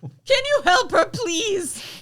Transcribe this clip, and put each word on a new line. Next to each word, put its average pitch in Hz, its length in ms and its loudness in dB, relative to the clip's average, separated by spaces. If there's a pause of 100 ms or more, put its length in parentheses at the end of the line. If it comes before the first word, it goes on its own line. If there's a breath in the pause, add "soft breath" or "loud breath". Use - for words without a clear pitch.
Can - 440 -2
you 571 180 2
help 359 280 2
her, 330 140 4
please? 381 760 -4 (180 loud breath)